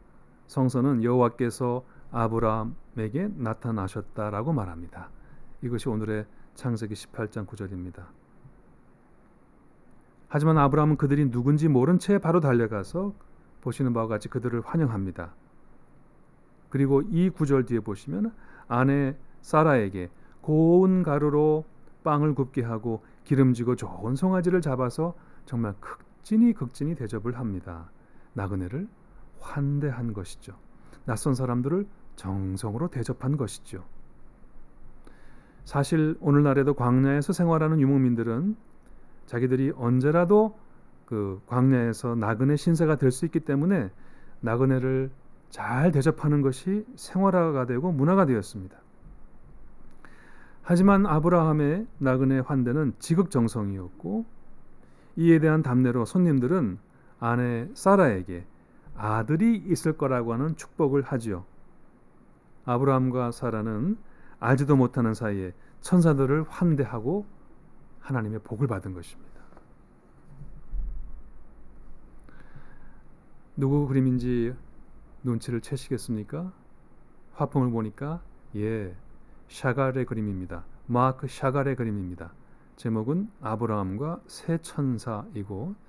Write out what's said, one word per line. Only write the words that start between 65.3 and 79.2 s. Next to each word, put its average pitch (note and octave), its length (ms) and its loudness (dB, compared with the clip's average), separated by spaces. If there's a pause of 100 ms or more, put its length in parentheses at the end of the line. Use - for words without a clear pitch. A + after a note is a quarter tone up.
천사들을 D#3 640 4
환대하고 D3 800 -2 (720)
하나님의 A2 440 -6
복을 A#2+ 240 -2
받은 F#2+ 260 -6
것입니다. - 360 -16 (4000)
누구 C#3 320 2
그림인지 B2+ 640 0 (720)
눈치를 A#2 380 -4
채시겠습니까? C3 880 -8 (840)
화풍을 C3 380 0
보니까, A#2 500 -6 (340)
예, G#2 400 -4 (520)